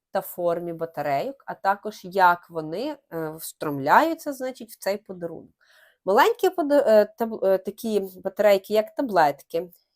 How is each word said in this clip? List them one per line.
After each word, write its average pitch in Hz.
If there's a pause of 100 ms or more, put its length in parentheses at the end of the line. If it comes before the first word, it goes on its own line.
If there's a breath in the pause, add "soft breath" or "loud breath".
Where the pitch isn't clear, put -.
(120)
та 190
формі 175
батарейок, 165
а -
також 202
як 180
вони, 170 (160)
е, 160
встромляються, 165
значить, 254
в -
цей 196
подарунок. 170 (540 soft breath)
Маленькі 349
пода-, 285
е, 214
таб-, 220
е, 190
такі 208
батарейки, 196
як 214
таблетки, 175 (240)